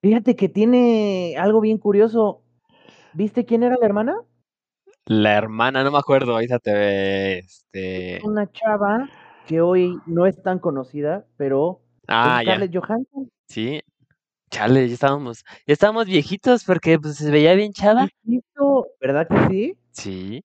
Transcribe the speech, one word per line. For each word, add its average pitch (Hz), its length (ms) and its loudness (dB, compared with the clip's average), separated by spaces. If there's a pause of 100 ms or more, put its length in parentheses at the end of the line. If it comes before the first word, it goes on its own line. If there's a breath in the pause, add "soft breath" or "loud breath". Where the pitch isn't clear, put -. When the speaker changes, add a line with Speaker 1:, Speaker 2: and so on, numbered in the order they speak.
Speaker 1:
Fíjate 226 320 2
que 190 140 0
tiene 208 880 0
algo 214 240 2
bien 220 160 0
curioso. 208 680 0 (680 soft breath)
¿Viste 208 320 -2
quién 233 180 0
era 247 160 2
la 233 60 2
hermana? 220 320 0 (880)
Speaker 2:
La 107 320 2
hermana, 117 460 -2
no 139 80 0
me 147 60 0
acuerdo, 135 360 0
ahorita 120 260 -2
te 107 140 -2
ve, 98 640 0
este 92 800 -10
Speaker 1:
Es - 80 -12
una 214 260 -4
chava 214 560 -2 (400)
que 160 140 0
hoy 180 360 0 (100)
no 170 180 0
es 190 180 -2
tan 185 160 -4
conocida, 147 680 -6 (120)
pero 143 440 -2 (260)
Speaker 2:
Ah, 117 340 2
Speaker 1:
es 113 60 -2
Speaker 2:
ya. 113 80 2
Speaker 1:
Scarlett 180 200 -4
Johansson. 247 540 -8 (180)
Speaker 2:
Sí. 123 340 -8 (720)
Chale, 127 360 2
ya 120 80 -4
estábamos, 139 480 -4 (240 loud breath)
ya 147 60 4
estábamos 214 340 2
viejitos 190 560 0
porque, 165 340 2
pues, 151 200 -6
se 151 120 -4
veía 151 240 6
bien 208 180 0
chava. 214 360 2 (160)
Speaker 1:
Viejito, 254 640 -2 (120)
¿verdad 139 280 -2
que - 200 2
sí? 226 300 -2 (140)
Speaker 2:
Sí. 98 540 -12